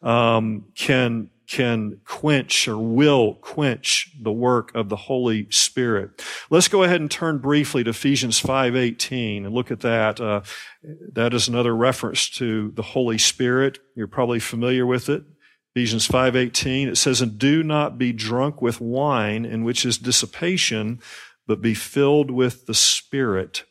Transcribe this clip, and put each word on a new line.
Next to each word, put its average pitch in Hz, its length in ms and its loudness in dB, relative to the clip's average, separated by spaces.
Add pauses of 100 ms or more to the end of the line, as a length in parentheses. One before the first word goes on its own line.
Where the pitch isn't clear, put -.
um, 113 600 2 (100)
can, 120 540 0 (180)
can 113 580 -2
quench - 640 0
or 110 100 -4
will 117 560 4
quench - 760 -2 (100)
the 110 100 -2
work 120 440 2
of 110 140 -2
the 104 60 -2
Holy 113 540 -2
Spirit. 110 760 0 (280)
Let's 170 160 6
go 190 160 4
ahead 175 180 4
and 151 80 -4
turn 156 300 -2
briefly 139 440 2
to 110 60 0
Ephesians 131 480 0
five 131 380 2
eighteen 117 720 -2
and 107 80 -6
look 127 160 -2
at 113 80 -6
that. 113 420 0
Uh, 104 200 -2 (720)
that 120 200 2
is 123 140 0
another 120 280 0
reference 120 640 0
to 110 380 -2
the 110 80 -6
Holy 120 340 -2
Spirit. 131 640 0 (160)
You're 107 120 -6
probably 120 320 0
familiar 123 460 0
with 123 240 -2
it. 151 140 -2 (520)
Ephesians 113 300 0
five 127 320 2
eighteen, 131 500 0
it - 100 -2
says, 131 240 2
"And 113 160 -2
do 143 260 4
not 151 340 0
be 123 160 0
drunk 123 480 -2
with 117 200 0
wine, 117 640 -2
in 113 180 -4
which 120 220 -2
is 123 120 0
dissipation, 120 1040 -2 (460)
but 107 140 0
be 113 120 2
filled 143 580 2
with 123 340 0
the 117 80 -6
Spirit." - 960 0